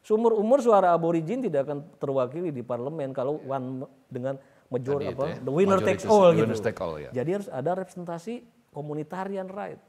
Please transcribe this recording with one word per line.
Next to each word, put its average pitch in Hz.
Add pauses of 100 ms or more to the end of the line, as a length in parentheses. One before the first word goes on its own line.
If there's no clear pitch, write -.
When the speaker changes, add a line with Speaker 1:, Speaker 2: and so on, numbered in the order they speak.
Speaker 1:
Seumur 226
umur 220
suara 202
aborigin 170
tidak 156
akan 147
terwakili 135
di 127
parlemen 131
kalau 135
Speaker 2:
Iya. 151
Speaker 1:
one 131 (380)
dengan 131 (320)
major-, 127
Speaker 2:
Tadi 147
itu 123
Speaker 1:
apa, 135
Speaker 2:
ya, 165
Speaker 1:
the 131
winner 190
Speaker 2:
majoritas, -
Speaker 1:
takes 180
all 202
Speaker 2:
winner 156
Speaker 1:
gitu. 110
Speaker 2:
take 104
all, 82
ya. 76
Speaker 1:
Jadi 127
harus 202
ada 143
representasi 180 (360)
komunitarian 180
right, 190